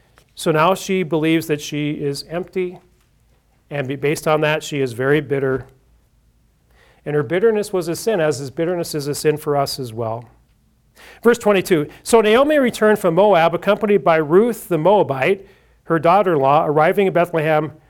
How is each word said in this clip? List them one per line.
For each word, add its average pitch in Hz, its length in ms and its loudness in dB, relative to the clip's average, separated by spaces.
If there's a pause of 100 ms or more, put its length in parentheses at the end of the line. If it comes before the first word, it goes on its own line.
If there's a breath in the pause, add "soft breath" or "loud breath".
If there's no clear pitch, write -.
(340 soft breath)
So - 160 -2
now 160 240 4
she 185 280 -4
believes 160 440 0
that 151 140 -4
she 147 320 -6
is 143 320 -8
empty. 180 540 -8 (920)
And 143 160 -6
be-, 139 100 -6
based 139 300 -4
on 156 140 2
that, 151 220 0
she 143 180 -6
is 131 120 -2
very 135 280 0
bitter. 135 460 -4 (1400 soft breath)
And 151 100 -6
her 147 80 0
bitterness 202 500 0
was 175 160 -2
a 165 80 -4
sin, 214 240 -2
as 151 180 0
his 135 120 -10
bitterness 170 440 -4
is 147 120 -6
a 143 80 -4
sin 151 220 0
for 147 200 -4
us 139 220 -2
as 123 140 -10
well. 113 360 -8 (960 loud breath)
Verse 233 160 4
twenty-two, 175 500 0 (140 loud breath)
"So 226 180 4
Naomi 262 380 2
returned 214 400 2
from 180 160 0
Moab, 170 400 4
accompanied 202 500 0
by 170 120 4
Ruth 180 520 2
the 175 80 0
Moabite, 156 680 0 (380 soft breath)
her 165 140 -2
daughter-in-law, 165 680 2
arriving 165 400 2
in 180 60 -2
Bethlehem 156 600 0 (180 soft breath)